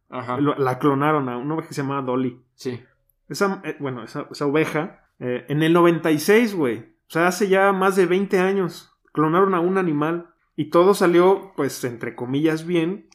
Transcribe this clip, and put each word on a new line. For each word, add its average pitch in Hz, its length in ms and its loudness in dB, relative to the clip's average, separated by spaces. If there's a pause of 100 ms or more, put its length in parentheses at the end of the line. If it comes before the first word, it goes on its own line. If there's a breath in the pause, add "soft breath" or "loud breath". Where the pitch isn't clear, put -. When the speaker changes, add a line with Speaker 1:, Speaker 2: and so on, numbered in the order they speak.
Speaker 1:
Ajá. 123 300 -8
Speaker 2:
Lo, 143 160 0
la 131 220 -2
clonaron 143 520 0
a 120 80 -8
una 147 180 -6
oveja 160 140 -8
que 143 40 -16
se 143 80 -6
llamaba 139 220 -4
Dolly. 127 380 -4 (120)
Speaker 1:
Sí. 123 300 -10 (440)
Speaker 2:
Esa, 190 360 -4
eh, 151 160 -8
bueno, 127 240 -8
esa, 143 280 -12
esa - 140 -6
oveja, 156 600 -2 (120)
eh, 123 300 -6
en 151 140 0
el 160 100 4
noventa 170 380 4
y 151 80 0
seis, 214 340 2
güey, 127 260 -2
o - 320 -20
sea, 165 160 0
hace 185 200 0
ya 190 260 4
más 190 220 0
de 185 100 4
veinte 190 340 0
años, 185 520 -2 (240)
clonaron 175 400 2
a 170 40 0
un 185 200 0
animal 165 480 -2 (280)
y 151 140 -4
todo 180 240 6
salió, 190 640 4
pues, 139 280 -4
entre 120 320 -8
comillas, 156 520 -2
bien. 175 480 -2